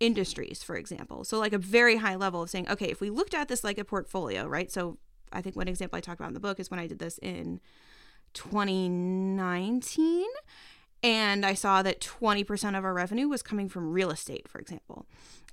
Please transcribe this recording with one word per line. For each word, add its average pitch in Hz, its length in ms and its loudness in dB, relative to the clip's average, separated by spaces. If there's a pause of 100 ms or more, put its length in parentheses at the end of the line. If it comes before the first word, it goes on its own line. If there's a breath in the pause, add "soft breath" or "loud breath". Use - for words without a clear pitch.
industries, 208 640 0
for - 140 -8
example. - 480 -10
So, 220 140 -2
like, 214 140 2
a 208 60 4
very 220 380 8
high 214 200 2
level 185 260 0
of 170 60 -6
saying, 185 220 -4
okay, 202 200 0
if - 120 -4
we 208 80 -2
looked 330 240 0
at 294 140 0
this 240 140 -2
like 208 160 -2
a 208 60 -4
portfolio, 139 640 -2
right? 156 260 -2
So 175 240 -4 (340)
I 180 120 -6
think 190 140 -8
one 185 120 -2
example 180 300 -4
I - 20 -4
talk 175 180 -10
about 165 100 -8
in - 60 -8
the - 60 -8
book 202 180 -2
is 185 120 -8
when 180 100 -6
I 170 60 -6
did - 140 -8
this 165 180 -8
in 175 420 -8 (720 soft breath)
twenty 190 540 0
nineteen, 190 1400 2 (760 soft breath)
and 214 420 4
I 196 100 4
saw 196 280 4
that 190 180 0
twenty 202 440 2
percent 202 320 -2
of 190 80 -2
our 185 100 0
revenue 208 340 0
was 269 140 -2
coming 202 260 -4
from 170 240 -4
real 180 180 4
estate, - 380 -8
for - 100 -16
example. - 480 -14 (460 soft breath)